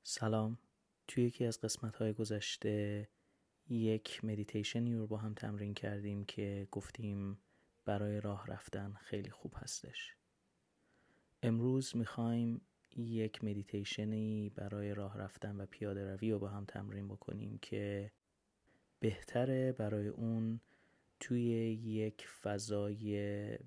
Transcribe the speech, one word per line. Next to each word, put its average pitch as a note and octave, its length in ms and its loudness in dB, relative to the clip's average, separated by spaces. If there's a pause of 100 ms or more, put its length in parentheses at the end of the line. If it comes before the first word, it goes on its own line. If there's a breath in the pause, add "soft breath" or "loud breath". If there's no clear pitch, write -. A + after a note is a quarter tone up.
(100)
سلام. A2 480 2 (500)
توی B2 160 4
یکی A#2+ 200 2
از A2+ 160 0
قسمت‌های A2 520 0
گذشته G#2 960 0 (600 soft breath)
یک A2 560 2
مدیتیشنی A2 720 2
رو A2 120 0
با G#2+ 100 0
هم G#2+ 180 -2
تمرین G#2 400 -2
کردیم G2+ 500 -2
که G2+ 460 -2
گفتیم G2+ 680 -2 (460 soft breath)
برای G#2 360 2
راه G2+ 260 -2
رفتن - 460 -6
خیلی G#2 380 -6
خوب - 260 -10
هستش. - 600 -8 (1300 soft breath)
امروز B2+ 540 4
می‌خوایم A#2 640 2 (360)
یک A2+ 480 0
مدیتیشنی G#2+ 1040 0
برای G#2 440 -4
راه G2+ 240 -4
رفتن G2+ 420 -6
و G2 60 -6
پیاده G2 500 -2
روی A2 140 2
رو G#2+ 80 4
با G2 100 -2
هم G2+ 160 -4
تمرین G2+ 440 -6
بکنیم G#2 500 -6
که G2+ 540 -2 (880 soft breath)
بهتره C3 720 4
برای G#2 360 2
اون A2+ 520 2 (600 soft breath)
توی A#2+ 220 2 (300)
یک G#2+ 560 0
فضای G#2 1400 0